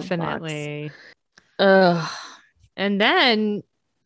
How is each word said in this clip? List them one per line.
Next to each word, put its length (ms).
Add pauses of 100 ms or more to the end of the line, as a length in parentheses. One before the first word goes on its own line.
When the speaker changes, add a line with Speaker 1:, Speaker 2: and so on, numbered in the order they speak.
Speaker 1:
box. 60
Speaker 2:
Definitely. 840 (680)
Speaker 1:
Ugh. 520 (680)
Speaker 2:
And 240
then, 600 (440)